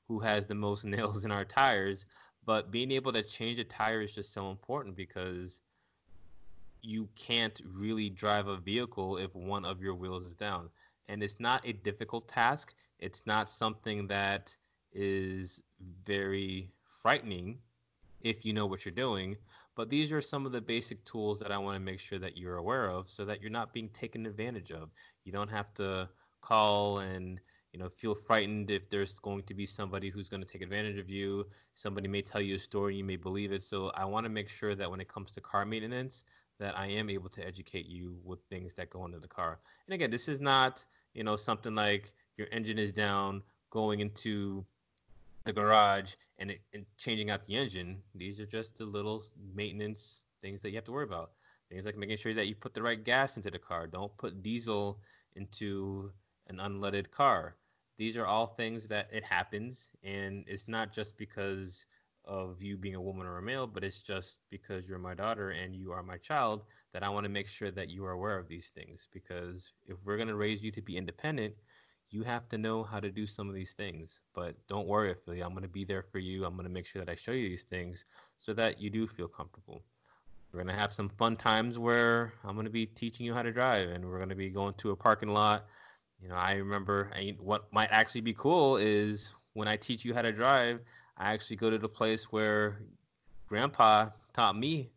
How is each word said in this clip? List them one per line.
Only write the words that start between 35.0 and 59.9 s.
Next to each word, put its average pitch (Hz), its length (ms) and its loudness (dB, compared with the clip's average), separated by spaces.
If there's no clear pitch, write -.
comes 98 260 -12
to 104 80 -12
car 101 240 0
maintenance, 117 600 -4
that 101 180 -4
I 98 100 -2
am 104 220 0
able 92 200 -4
to 90 180 -10
educate 92 400 -8
you 90 360 -10
with 90 160 -10
things 90 240 -10
that 90 160 -8
go 92 160 -10
into 87 140 -10
the 82 80 -18
car. 82 320 -4
And 190 60 -6
again, 156 180 2
this 120 160 -2
is 147 120 -2
not, 135 460 4
you 113 100 -6
know, 107 120 2
something 107 380 0
like 104 380 4
your 107 160 -6
engine 110 260 -2
is 104 140 2
down, 98 500 2
going 107 300 0
into 104 640 -2
the 110 80 -2
garage 104 600 8
and 101 120 -4
it, 95 100 -8
and 101 120 -10
changing 107 340 0
out 101 140 -2
the 101 100 -4
engine. 95 460 -4
These 98 240 -8
are 107 60 -8
just 110 320 -6
the 110 80 -6
little 104 380 -4
maintenance 104 680 -6
things 98 200 -10
that 104 80 -6
you 101 60 -6
have 110 100 -6
to 113 60 -10
worry 139 140 -4
about. 85 260 -6
Things 92 160 -10
like 107 120 -6
making 104 200 -2
sure 110 160 -2
that 107 140 0
you 107 80 -4
put - 180 -12
the 113 80 -4
right 113 220 0
gas 131 340 2
into 104 120 -4
the 90 100 -8
car. 82 280 -6
Don't 98 300 -6
put 92 260 -6
diesel 104 560 0
into 98 760 -6
an 92 100 -12
unleaded 98 520 -2
car. 92 460 4
These 110 200 -2
are 113 80 0
all 107 220 4
things 113 400 -4
that 104 240 -2
it 110 120 -4
happens, 104 680 -2